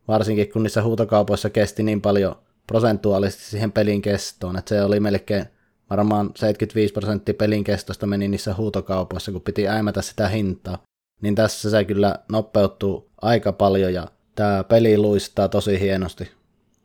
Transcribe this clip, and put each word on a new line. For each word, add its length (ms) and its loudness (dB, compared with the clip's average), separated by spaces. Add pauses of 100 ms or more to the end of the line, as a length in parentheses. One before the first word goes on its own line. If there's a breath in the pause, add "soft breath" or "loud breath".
Varsinkin 440 0
kun 100 0
niissä 200 0
huutokaupoissa 680 0
kesti 320 0
niin 180 0
paljon 340 2 (320)
prosentuaalisesti 800 0
siihen 280 -6
pelin 300 2
kestoon, 560 -4
että 100 -10
se 140 2
oli 180 2
melkein 460 -2 (440)
varmaan 460 0
seitkytviis 560 -2
prosenttia 420 -4
pelin 300 0
kestosta 420 -4
meni 220 0
niissä 260 -4
huutokaupoissa, 760 -4
kun 80 -8
piti 280 -2
äimätä 340 -2
sitä 260 -2
hintaa. 500 -4 (440)
Niin 120 0
tässä 360 0
se 140 4
kyllä 300 2 (180)
nopeutuu 800 0 (120)
aika 300 2
paljon 420 2
ja 120 -6 (280)
tää 300 0
peli 340 6
luistaa 500 2
tosi 320 0
hienosti. 500 -2 (540)